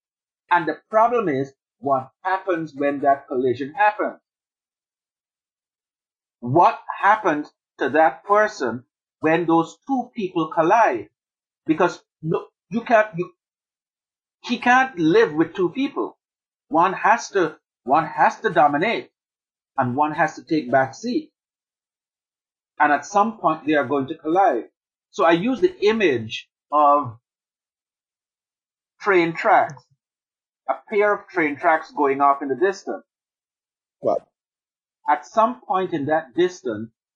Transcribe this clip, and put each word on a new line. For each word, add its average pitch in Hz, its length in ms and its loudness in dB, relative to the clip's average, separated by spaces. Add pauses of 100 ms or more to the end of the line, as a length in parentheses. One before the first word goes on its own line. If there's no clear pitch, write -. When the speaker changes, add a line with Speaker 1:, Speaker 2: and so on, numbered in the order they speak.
(500)
Speaker 1:
And 170 160 0
the 156 100 -4 (120)
problem 226 400 2
is, 135 240 -4 (280)
what 131 300 -2 (120)
happens 180 520 -4
when 143 260 -2
that 139 280 0
collision 135 460 -2
happens? 196 460 -2 (2250)
What 165 380 2 (240)
happens 180 480 0 (280)
to 139 120 -2
that 160 340 2
person 160 600 0 (360)
when 165 240 0
those 165 320 0 (100)
two 254 300 -4
people 170 320 -4
collide? 165 600 0 (580)
Because 175 360 0 (200)
no, 165 240 -4 (240)
you 220 120 -4
can't, 220 340 2
you, 175 160 -8 (1120)
he 240 140 -4
can't 254 400 2
live 170 360 4
with 160 200 -2
two 175 160 -2
people. 143 460 -6 (520)
One 170 260 2
has 196 360 0
to, 180 260 -2 (260)
one 156 240 0
has 185 340 -2
to 214 100 -2
dominate 214 600 0 (680)
and 123 180 -2
one 151 180 0
has 156 240 -2
to 135 60 -18
take 123 280 -4
back 131 240 0
seat. - 380 -8 (1500)
And 147 140 2
at 139 120 -2
some 214 340 0
point 156 280 -2
they 156 80 0
are 143 120 2
going 139 220 -4
to 160 60 -10
collide. 160 500 0 (460)
So 185 140 -2
I 165 60 4
use 202 300 0
the 180 260 0
image 143 640 -2 (240)
of 143 460 2 (1800)
train 175 320 2
tracks, 156 480 0 (880)
a 135 60 -4 (160)
pair 208 240 2
of - 140 -10
train 151 280 -2
tracks 160 400 0
going 139 240 0
off 143 220 2
in 143 60 -8
the 131 80 -2
distance. 156 480 -4 (960)
Speaker 2:
Wow. 120 160 -2 (920)
Speaker 1:
At 147 160 0
some 226 360 0
point 185 320 -4
in 143 140 -4
that 156 280 -2
distance, 123 560 -4 (260)